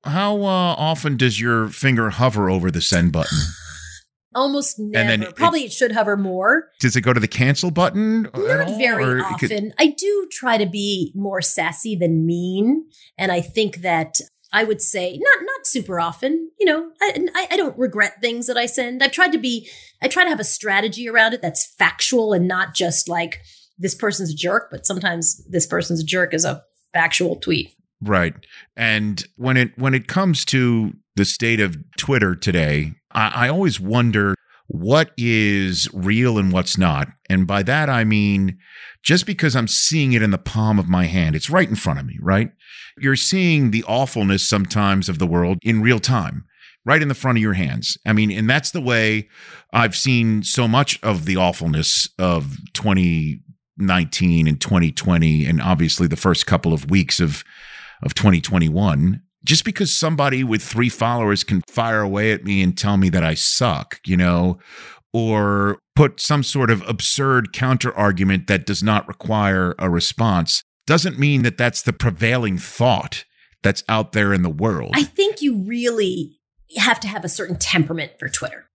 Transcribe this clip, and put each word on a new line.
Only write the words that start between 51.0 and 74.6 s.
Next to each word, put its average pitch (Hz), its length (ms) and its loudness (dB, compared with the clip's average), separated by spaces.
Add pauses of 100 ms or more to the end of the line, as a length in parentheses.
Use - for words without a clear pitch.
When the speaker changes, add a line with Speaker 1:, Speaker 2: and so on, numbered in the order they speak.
Speaker 1:
of 95 220 -2
the 92 120 0
awfulness 82 720 0 (100)
of 82 380 0 (160)
twenty 87 680 0 (360)
nineteen 87 680 2
and 76 120 0
twenty 85 320 2
twenty, 80 540 2
and 78 160 0
obviously 85 460 0
the 78 80 -2
first 90 320 0
couple 82 260 2
of 71 160 -4
weeks 90 300 2
of, 78 240 -2 (580)
of - 120 -6
twenty 92 280 4
twenty-one. 87 800 2 (220)
Just 147 220 2
because 208 280 -2
somebody 143 500 0
with 110 200 -2
three 123 260 0
followers 110 540 0
can 95 260 0
fire 113 320 -2
away 104 300 0
at 101 140 -2
me 98 180 0
and 90 120 2
tell 101 220 0
me 95 120 4
that 85 140 2
I 80 120 0
suck, - 680 -2
you 92 120 0
know, 90 400 2 (560)
or 101 640 0 (180)
put 143 240 4
some 147 240 0
sort 131 260 0
of 104 180 2
absurd 123 640 0
counter 127 420 -2
argument 95 520 2
that 98 180 0
does 98 180 -2
not 104 240 0
require 98 720 0
a 92 100 0
response, 87 720 0 (240)
doesn't 156 320 2
mean 139 240 4
that 120 140 0
that's 120 260 0
the 117 100 0
prevailing 113 640 0
thought - 680 -2 (400)
that's 98 240 -2
out 110 260 -2
there 101 200 2
in 90 80 2
the 87 80 2
world. 80 460 -2